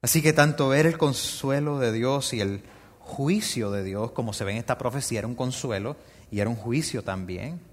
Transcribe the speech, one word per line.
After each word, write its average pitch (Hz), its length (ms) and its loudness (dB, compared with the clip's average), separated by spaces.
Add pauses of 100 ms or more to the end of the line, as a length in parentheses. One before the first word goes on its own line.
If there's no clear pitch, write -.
Así 151 200 4
que 156 100 6
tanto 147 360 6
ver 147 180 6
el 165 100 2
consuelo 143 800 0
de 123 140 2
Dios 127 420 0
y 113 80 -2
el 98 220 -2 (360)
juicio 139 680 -2
de 101 140 -2
Dios, 101 300 -4
como 113 200 -4
se - 100 -6
ve 98 100 -2
en 110 40 -4
esta 120 220 -2
profecía, 123 400 -2
era 104 80 -4
un 120 80 -6
consuelo 127 600 -4 (360)
y 104 80 -4
era 104 100 2
un 117 60 -2
juicio 117 480 -4
también. 95 580 -8 (120)